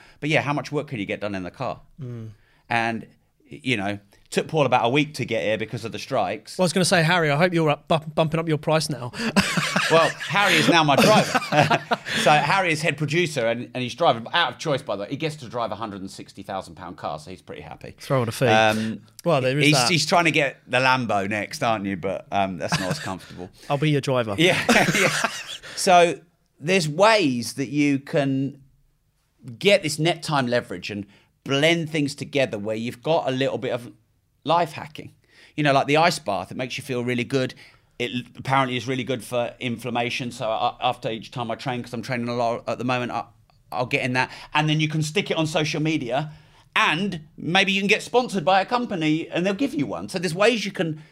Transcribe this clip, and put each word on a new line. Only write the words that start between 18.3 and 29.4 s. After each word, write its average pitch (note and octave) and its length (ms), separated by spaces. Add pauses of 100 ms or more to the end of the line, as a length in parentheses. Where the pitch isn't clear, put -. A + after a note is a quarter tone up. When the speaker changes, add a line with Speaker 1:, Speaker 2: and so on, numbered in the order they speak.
Speaker 2:
fee. - 160
Speaker 1:
Um, A2 520 (240)
Speaker 2:
Well, D#3+ 160
there B2+ 180
is D3 80
Speaker 1:
he's, D3+ 100
Speaker 2:
that. A#2+ 140
Speaker 1:
he's E3 140
trying F3 200
to E3 60
get C#3 360
the B2 120
Lambo B2 520
next, G#2 320
aren't A2 240
you? G2 100
But, F#2 360
um, F#2+ 260
that's D#2+ 200
not F#2 120
as D3+ 80
comfortable. F2+ 500 (100)
<laughs> - 120
Speaker 2:
I'll C#3+ 80
be D3+ 120
your C#3+ 120
driver. B2 340
Speaker 1:
Yeah, E3 300
<laughs> - 20 (260)
yeah. F#3+ 140 (680)
So F3 440 (400)
there's E3 280
ways D3+ 680
that C3+ 140
you C#3+ 300
can C3+ 640 (960)